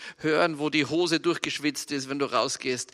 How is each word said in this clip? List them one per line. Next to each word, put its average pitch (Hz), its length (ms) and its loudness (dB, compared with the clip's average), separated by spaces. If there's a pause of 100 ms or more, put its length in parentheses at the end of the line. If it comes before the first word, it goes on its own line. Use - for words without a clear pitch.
(180)
hören, 156 420 2
wo 147 100 0
die 143 160 2
Hose 160 340 2
durchgeschwitzt 147 720 -2
ist, 131 180 -4
wenn 139 100 -4
du 139 60 0
rausgehst 123 680 -2